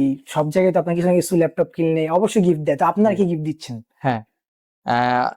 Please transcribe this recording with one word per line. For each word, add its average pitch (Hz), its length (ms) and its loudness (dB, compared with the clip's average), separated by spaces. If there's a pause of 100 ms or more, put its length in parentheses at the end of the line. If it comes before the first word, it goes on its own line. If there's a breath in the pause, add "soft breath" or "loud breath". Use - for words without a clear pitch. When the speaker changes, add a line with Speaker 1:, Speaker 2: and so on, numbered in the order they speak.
(280)
Speaker 1:
সব 151 220 -2
জায়গায় 185 240 2
তো 180 60 2
আপনার 170 160 -2
কিছু 175 120 0
না 180 60 2
কিছু 180 220 0
ল্যাপটপ 165 400 0
কিনলে 160 340 0
অবশ্যই 202 320 0
গিফট 175 200 2
দেয়, 147 160 -2
তো 180 80 0
আপনারা 208 300 2
Speaker 2:
জি। 196 80 2
Speaker 1:
কি 175 60 0
গিফট 160 140 -4
দিচ্ছেন? 135 380 -10 (140)
Speaker 2:
হ্যাঁ, 120 280 -4 (600)
আহ, 123 520 0